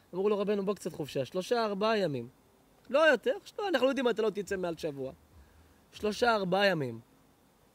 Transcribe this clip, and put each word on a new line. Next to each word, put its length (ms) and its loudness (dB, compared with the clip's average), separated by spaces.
אמרו 140 0
לו, 100 2
"רבנו, 260 0
בוא 100 -2
קצת 180 -8
חופשה, 320 -4
שלושה, 400 -2
ארבעה 340 0
ימים." 300 -2
"לא 80 4
יותר, 340 4
שלא, 240 -6
אנחנו 200 2
יודעים, 200 0
אתה 140 0
לא 80 2
תצא 260 -4
מעל 200 -4
שבוע." 360 -6
"שלושה, 420 0
ארבעה 320 4
ימים." 340 0